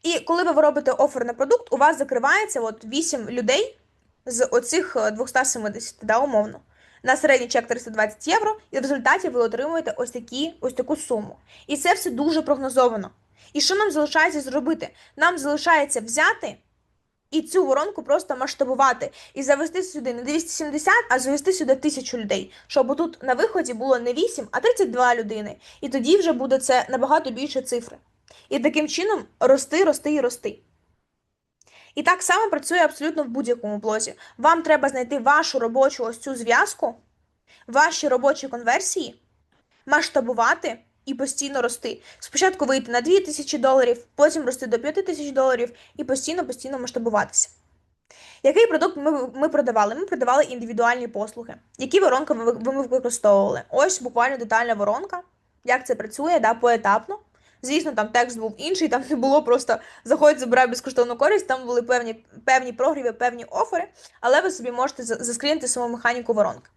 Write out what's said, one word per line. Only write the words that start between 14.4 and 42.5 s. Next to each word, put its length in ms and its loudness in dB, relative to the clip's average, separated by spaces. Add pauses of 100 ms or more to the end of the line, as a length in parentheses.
зробити? 480 -4 (260)
Нам 220 2
залишається 640 0
взяти 560 -2 (760)
і 100 2
цю 240 0
воронку 380 -2
просто 340 0
масштабувати. 720 0 (220)
І 100 -8
завести 400 0
сюди 300 -6
не 80 -10
двісті 280 -4
сімдесят, 600 0
а 100 2
завести 340 0
сюди 220 2
тисячу 420 -4
людей. 360 -6 (140)
Щоб 240 0
отут 320 -4
на 100 0
виході 400 -2
було 260 0
не 140 -4
вісім, 380 -4
а 80 -2
тридцять 320 2
два 240 4
людини. 420 -8 (240)
І 80 -8
тоді 280 4
вже 140 4
буде 260 2
це 320 2
набагато 420 2
більше 300 -6
цифри. 360 -8 (520)
І 100 -2
таким 280 0
чином 380 -2 (140)
рости, 440 4
рости 300 0
і 80 0
рости. 380 -6 (1400)
І 80 -4
так 200 2
само 260 2
працює 300 0
абсолютно 440 0
в 40 -4
будь-якому 500 -4
блозі. 360 -4 (240)
Вам 240 4
треба 280 2
знайти 300 -4
вашу 400 2
робочу 440 2
ось 140 -6
цю 180 -8
зв'язку, 600 0 (720)
ваші 400 2
робочі 400 0
конверсії, 760 -4 (640)
масштабувати 960 0 (260)
і 80 -8
постійно 480 -6
рости. 400 -6 (180)
Спочатку 460 0